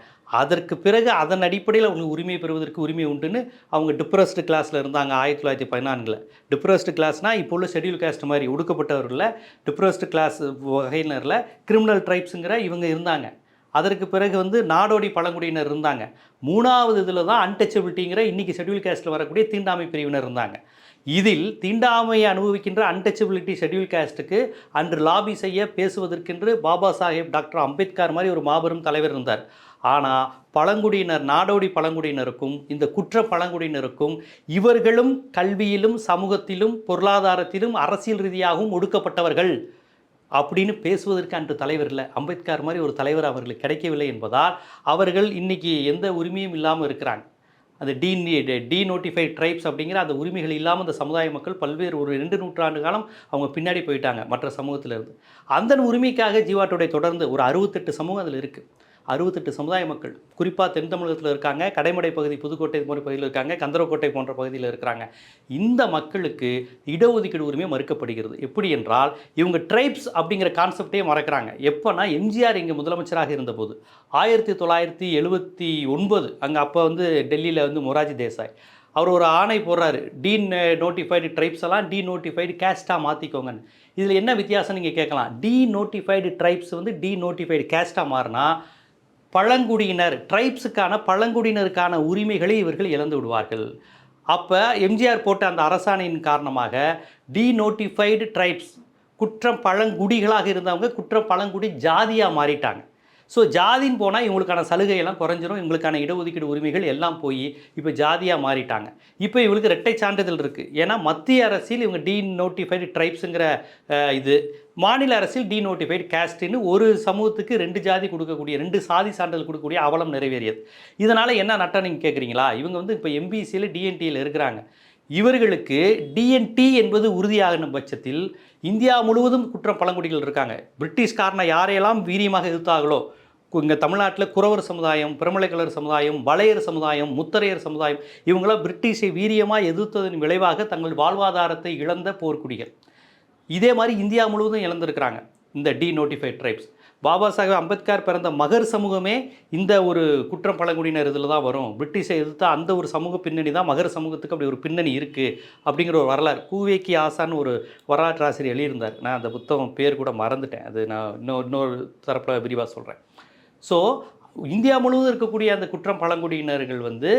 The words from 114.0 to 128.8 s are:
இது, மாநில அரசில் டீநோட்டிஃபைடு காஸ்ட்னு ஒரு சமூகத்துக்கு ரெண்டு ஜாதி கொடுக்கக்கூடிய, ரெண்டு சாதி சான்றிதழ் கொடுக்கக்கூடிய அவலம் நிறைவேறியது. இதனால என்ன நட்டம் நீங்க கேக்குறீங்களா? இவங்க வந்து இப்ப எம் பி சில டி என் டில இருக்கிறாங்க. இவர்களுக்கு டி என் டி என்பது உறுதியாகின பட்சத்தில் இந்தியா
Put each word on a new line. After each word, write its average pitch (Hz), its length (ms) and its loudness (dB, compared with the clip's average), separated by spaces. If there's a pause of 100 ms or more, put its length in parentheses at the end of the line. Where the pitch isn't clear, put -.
இது, 139 520 0 (100)
மாநில 262 420 4
அரசில் 262 300 0
டீநோட்டிஃபைடு 180 600 -2
காஸ்ட்னு 175 560 -2
ஒரு 202 340 6
சமூகத்துக்கு 214 600 0
ரெண்டு 180 240 -2
ஜாதி 190 260 0
கொடுக்கக்கூடிய, 156 500 -6
ரெண்டு 175 240 -2
சாதி 190 320 0
சான்றிதழ் 165 340 -4
கொடுக்கக்கூடிய 151 280 -6
அவலம் 160 380 0
நிறைவேறியது. 127 460 -4 (400)
இதனால 226 360 4
என்ன 208 220 2
நட்டம் 185 260 0
நீங்க 165 260 -2
கேக்குறீங்களா? 131 480 0
இவங்க 175 220 -6
வந்து 196 160 -4
இப்ப 165 140 -6
எம் 151 200 -4
பி 208 160 -4
சில 196 220 -4
டி 175 160 -8
என் 185 140 -4
டில 147 300 -2
இருக்கிறாங்க. 139 400 -2 (420)
இவர்களுக்கு 190 1080 4
டி 240 180 4
என் 247 220 2
டி 262 200 6
என்பது 214 480 4
உறுதியாகின 180 480 2
பட்சத்தில் 139 680 -6 (220)
இந்தியா 233 400 4